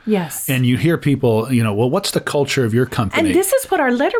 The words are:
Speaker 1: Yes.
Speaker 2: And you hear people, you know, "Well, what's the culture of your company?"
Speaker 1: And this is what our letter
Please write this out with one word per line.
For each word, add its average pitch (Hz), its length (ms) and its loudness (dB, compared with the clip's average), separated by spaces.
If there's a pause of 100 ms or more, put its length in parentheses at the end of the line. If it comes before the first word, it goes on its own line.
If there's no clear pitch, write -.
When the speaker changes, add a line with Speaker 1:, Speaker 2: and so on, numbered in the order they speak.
Speaker 1:
Yes. 185 440 -2
Speaker 2:
And 127 160 2
you 123 100 4
hear 127 220 0
people, 123 520 0
you 120 140 2
know, 110 100 0
"Well, 117 160 2
what's 190 220 -2
the 165 80 -2
culture 139 460 0
of 107 80 0
your 120 120 2
company?" 285 440 -2
Speaker 1:
And 269 100 0
this 392 140 0
is 539 180 -2
what 370 80 0
our 269 100 0
letter 285 300 0